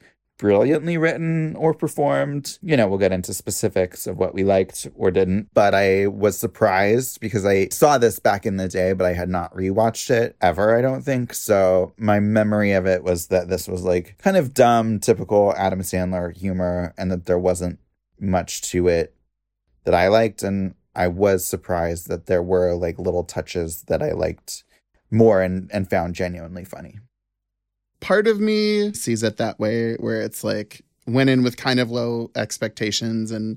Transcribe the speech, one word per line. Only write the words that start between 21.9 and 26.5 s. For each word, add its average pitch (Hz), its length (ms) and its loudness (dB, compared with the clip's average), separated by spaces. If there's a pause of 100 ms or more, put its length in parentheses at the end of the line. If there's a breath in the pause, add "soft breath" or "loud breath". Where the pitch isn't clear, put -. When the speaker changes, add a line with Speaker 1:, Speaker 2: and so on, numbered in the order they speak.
Speaker 1:
that 85 180 -8
there 87 160 0
were, 90 320 2
like, 85 260 -4
little 87 240 -2
touches 85 600 -8
that - 180 -2
I 151 100 -2
liked 82 500 -8 (480)
more 110 320 6
and, 92 300 -4
and 98 180 -4
found 87 240 -2
genuinely 87 500 -8